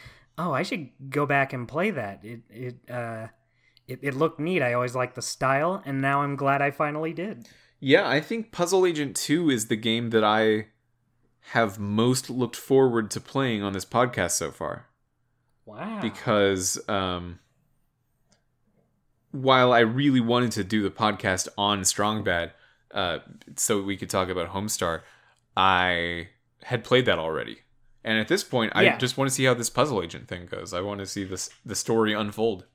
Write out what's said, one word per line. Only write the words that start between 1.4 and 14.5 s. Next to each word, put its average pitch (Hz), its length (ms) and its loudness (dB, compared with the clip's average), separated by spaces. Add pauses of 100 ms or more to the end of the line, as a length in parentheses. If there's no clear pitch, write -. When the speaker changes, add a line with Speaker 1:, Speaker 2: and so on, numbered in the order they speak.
Speaker 1:
and 120 120 -8
play 175 260 -2
that." 101 300 -8
It, 117 180 -14 (100)
it, 123 260 -14 (140)
uh, 113 380 -8 (600)
it, 127 140 -12
it 139 120 -4
looked 156 240 0
neat. 165 240 0
I 123 120 0
always 123 200 -2
liked 127 200 -4
the 123 80 -10
style, 151 640 0
and 135 160 -4
now 139 200 2
I'm 143 140 -2
glad 139 260 2
I 139 80 2
finally 156 440 -4
did. 190 340 -10 (320)
Speaker 2:
Yeah, 151 260 6
I 135 140 2
think 226 320 -6
Puzzle 180 340 2
Agent 147 300 -2
two 160 340 2
is 113 160 0
the 117 100 0
game 113 340 0
that 113 120 4
I 107 440 4 (840)
have 110 260 0
most 110 520 0
looked 120 260 -4
forward 120 560 2
to 110 80 -6
playing 120 420 -4
on 98 100 -4
this 95 140 -6
podcast 120 460 0
so 78 200 -4